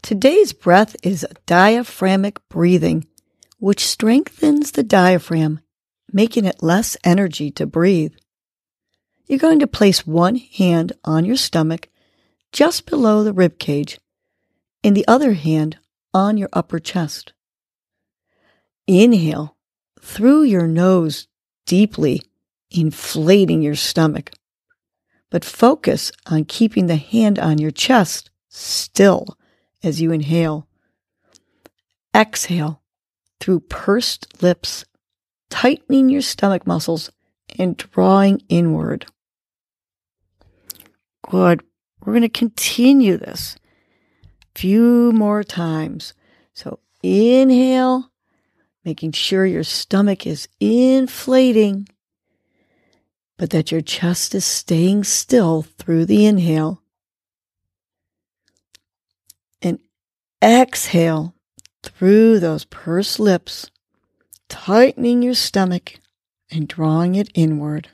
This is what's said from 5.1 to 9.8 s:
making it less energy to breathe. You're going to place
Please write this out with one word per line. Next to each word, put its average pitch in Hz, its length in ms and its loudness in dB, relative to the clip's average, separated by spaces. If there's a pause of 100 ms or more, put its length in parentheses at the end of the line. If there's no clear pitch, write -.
making 214 320 0
it - 180 -4
less 175 440 -2
energy 175 460 0
to - 140 -6
breathe. 165 500 -2 (1120)
You're 277 140 -2
going 320 200 4
to 285 80 0
place - 380 0